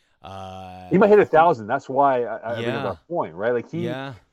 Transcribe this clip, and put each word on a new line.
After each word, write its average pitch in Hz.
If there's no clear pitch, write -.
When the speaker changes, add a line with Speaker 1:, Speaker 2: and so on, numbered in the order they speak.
Speaker 1:
Uh, 92
Speaker 2:
He 175
might 208
hit 208
a 190
thousand. 156
That's 135
why 131
I, 110
I -
bring 117
up 127
Speaker 1:
Yeah. 139
Speaker 2:
that -
point, 139
right? 107
Like, 120
he, 170
Speaker 1:
Yeah. 135